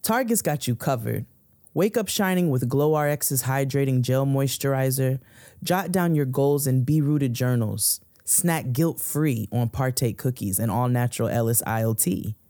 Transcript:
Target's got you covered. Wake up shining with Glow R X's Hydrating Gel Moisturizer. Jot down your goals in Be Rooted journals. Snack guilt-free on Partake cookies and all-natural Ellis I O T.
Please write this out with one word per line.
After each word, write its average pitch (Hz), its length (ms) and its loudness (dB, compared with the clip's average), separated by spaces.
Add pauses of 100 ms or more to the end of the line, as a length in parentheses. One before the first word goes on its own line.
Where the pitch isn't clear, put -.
Target's 226 400 0
got 147 260 -2
you 120 80 0
covered. 113 500 -2 (500)
Wake 202 200 2
up 208 120 0
shining 185 420 2
with 127 180 2
Glow 143 280 2
R 147 120 2
X's 143 360 -2
Hydrating 135 580 0
Gel 131 240 2
Moisturizer. 135 960 0 (440)
Jot 180 280 -2
down 175 240 2
your 147 100 2
goals 139 400 2
in 131 180 2
Be 151 180 2
Rooted 143 340 0
journals. 117 680 -2 (240)
Snack 160 460 0
guilt-free 143 800 0
on 117 180 0
Partake 127 480 -2
cookies 104 400 -4
and 113 140 0
all-natural 120 580 0
Ellis 113 380 0
I 113 160 0
O 113 100 2
T. 110 420 -2 (140)